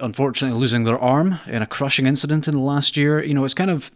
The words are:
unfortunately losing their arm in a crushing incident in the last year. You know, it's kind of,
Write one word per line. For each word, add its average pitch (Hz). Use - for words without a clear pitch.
unfortunately 127
losing 120
their 113
arm 156
in 113
a 107
crushing 139
incident 147
in 151
the 139
last 143
year. 147
You 147
know, 135
it's 131
kind 190
of, 156